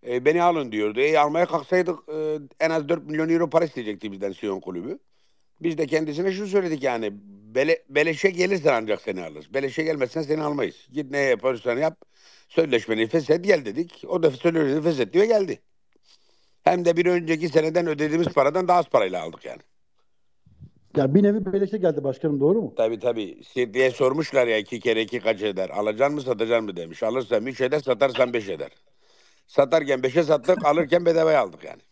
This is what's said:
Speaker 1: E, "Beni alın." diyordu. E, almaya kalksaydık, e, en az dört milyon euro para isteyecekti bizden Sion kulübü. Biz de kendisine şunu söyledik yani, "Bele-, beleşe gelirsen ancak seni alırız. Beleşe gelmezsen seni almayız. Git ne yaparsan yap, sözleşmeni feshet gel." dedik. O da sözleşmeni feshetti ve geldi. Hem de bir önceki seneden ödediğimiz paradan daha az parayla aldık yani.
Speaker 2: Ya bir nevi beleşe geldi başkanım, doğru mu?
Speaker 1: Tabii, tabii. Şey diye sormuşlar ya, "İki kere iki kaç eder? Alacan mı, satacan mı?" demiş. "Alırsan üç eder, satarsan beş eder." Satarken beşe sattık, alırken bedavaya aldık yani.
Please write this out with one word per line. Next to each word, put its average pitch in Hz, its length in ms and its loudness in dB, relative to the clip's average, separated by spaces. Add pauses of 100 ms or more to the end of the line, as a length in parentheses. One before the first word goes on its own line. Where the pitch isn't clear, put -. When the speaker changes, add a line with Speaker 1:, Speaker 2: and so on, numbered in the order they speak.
Speaker 1:
E, 123 180 -4
"Beni 165 180 4
alın." 160 300 2
diyordu. 107 280 -2
E, 151 180 4
almaya 151 280 2
kalksaydık, 165 520 -2 (100)
e, 156 300 -4 (220)
en 160 100 2
az 156 180 -2
dört 160 180 -2
milyon 156 220 -2
euro 165 220 2
para 165 140 2
isteyecekti 107 480 -8
bizden 98 200 -6
Sion 95 280 -6
kulübü. 95 380 -8 (640)
Biz 160 180 -2
de 156 80 -2
kendisine 160 460 -2
şunu 202 140 -6
söyledik 180 360 -2
yani, 113 300 -2 (420)
"Bele-, 151 340 0
beleşe 156 420 0
gelirsen 170 520 0
ancak 107 180 -2
seni 92 240 -6
alırız. 76 300 -16
Beleşe 135 280 -4
gelmezsen 156 400 -2
seni 151 200 -2
almayız. 143 500 -4
Git 139 180 -6
ne 143 80 -2
yaparsan 123 600 0
yap, 156 200 -2 (500)
sözleşmeni 113 580 0
feshet 156 380 0
gel." 190 200 4
dedik. 135 440 -8
O 175 140 -2
da 156 80 4
sözleşmeni 151 520 0
feshetti 160 380 0
ve 214 60 4
geldi. 208 340 0 (1040)
Hem 175 220 2
de 170 120 4
bir 175 100 2
önceki 165 420 0
seneden 160 380 2
ödediğimiz 151 420 0
paradan 151 400 2
daha 180 100 6
az 165 100 0
parayla 92 340 2
aldık 76 220 -12
yani. 60 160 -12 (1400)
Speaker 2:
Ya 139 180 2
bir 202 80 8
nevi 202 300 2
beleşe 196 260 -2
geldi 151 260 0
başkanım, 143 360 -2
doğru 190 220 4
mu? 110 140 -8
Speaker 1:
Tabii, 113 220 -2
tabii. 110 460 -4
Şey 123 300 -4
diye 131 160 4
sormuşlar 135 560 0
ya, 110 120 2
"İki 107 220 -6
kere 113 220 0
iki 113 180 -4
kaç 107 220 -2
eder? 95 280 -4
Alacan 107 420 0
mı, 151 100 -4
satacan 117 420 0
mı?" 98 120 -8
demiş. 85 260 -10
"Alırsan 117 440 -2
üç 131 140 -8
eder, 131 200 0
satarsan 127 520 0
beş 110 160 -4
eder." 76 220 -8 (760)
Satarken 139 560 2
beşe 143 200 2
sattık, 156 420 2
alırken 165 420 2
bedavaya 160 340 4
aldık 95 240 -6
yani. - 160 -16 (120)